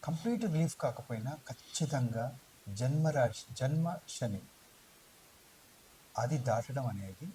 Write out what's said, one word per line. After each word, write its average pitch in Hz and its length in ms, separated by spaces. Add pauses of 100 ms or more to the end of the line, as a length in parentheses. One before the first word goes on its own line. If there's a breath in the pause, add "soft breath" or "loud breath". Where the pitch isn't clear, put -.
కంప్లీట్ 220 420
రిలీఫ్ 160 320
కాకపోయినా, 123 560 (140)
ఖచ్చితంగా 123 800 (440)
జన్మరాశి, 131 840
జన్మ 165 440 (120)
శని 101 340 (1700)
అది 123 240
దాటడం 123 480
అనేది 98 480